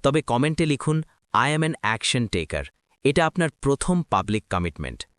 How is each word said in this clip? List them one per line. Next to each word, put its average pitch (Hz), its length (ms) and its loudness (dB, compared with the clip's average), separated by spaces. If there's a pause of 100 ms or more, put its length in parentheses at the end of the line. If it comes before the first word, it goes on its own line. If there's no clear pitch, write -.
তবে 143 180 2
কমেন্টে 151 440 0
লিখুন, 156 380 0 (300)
"I 143 260 2
am 160 80 0
an 160 60 -2 (240)
action 120 300 -2
taker।" 78 360 -4 (400)
এটা 143 220 4
আপনার 160 240 0 (120)
প্রথম 160 480 2
পাবলিক 101 400 0
কমিটমেন্ট। 80 580 -4 (120)